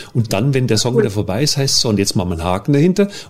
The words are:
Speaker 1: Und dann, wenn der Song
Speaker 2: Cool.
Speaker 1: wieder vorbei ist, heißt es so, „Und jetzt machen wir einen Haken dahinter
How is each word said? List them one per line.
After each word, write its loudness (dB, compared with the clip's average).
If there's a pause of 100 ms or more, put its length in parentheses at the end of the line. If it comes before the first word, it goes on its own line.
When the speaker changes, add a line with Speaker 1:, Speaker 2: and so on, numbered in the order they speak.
(140)
Speaker 1:
Und 0
dann, 0
wenn 0
der 2
Song 0
Speaker 2:
Cool. 4
Speaker 1:
wieder -2
vorbei -2
ist, -2
heißt -2
es 2
so, 0
„Und 2
jetzt -2
machen 0
wir -4
einen -6
Haken 0
dahinter 2 (200)